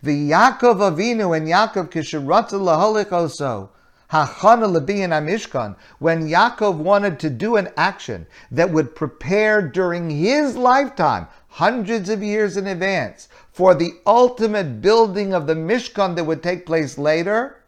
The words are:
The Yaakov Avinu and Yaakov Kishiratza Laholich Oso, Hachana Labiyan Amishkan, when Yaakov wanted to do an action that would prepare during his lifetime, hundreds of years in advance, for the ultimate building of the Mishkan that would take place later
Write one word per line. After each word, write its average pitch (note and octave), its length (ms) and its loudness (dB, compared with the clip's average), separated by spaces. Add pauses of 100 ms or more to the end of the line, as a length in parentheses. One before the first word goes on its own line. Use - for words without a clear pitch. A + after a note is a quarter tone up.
The D3 300 -2
Yaakov A3+ 460 4
Avinu G3 580 0
and D#3 100 -2
Yaakov F#3 460 0
Kishiratza D#3+ 640 -2
Laholich G3 560 0
Oso, C3+ 600 -4 (400)
Hachana G3 640 2
Labiyan F#3 360 -2
Amishkan, D3+ 680 -4 (240)
when D#3+ 220 0
Yaakov F#3 560 2
wanted F#3+ 420 0
to D#3 100 -4
do F#3 280 -2
an F#3+ 180 0
action C3+ 500 -4 (240)
that E3 200 0
would D#3 260 -2
prepare G#3 640 -2
during F3 480 -4
his A#3 460 0
lifetime, B3 720 0 (220)
hundreds G#3+ 580 -2
of G#3 160 -4
years G#3 320 -2
in F#3+ 120 -4
advance, F3+ 600 -4 (240)
for F#3 240 6
the E3+ 160 -2 (140)
ultimate G#3+ 760 2
building G3+ 520 2
of E3 140 -2
the D#3+ 60 0
Mishkan F#3 640 -2
that E3+ 80 -4
would D#3+ 180 -4
take F3 240 -4
place D#3 320 -2
later E3+ 720 -2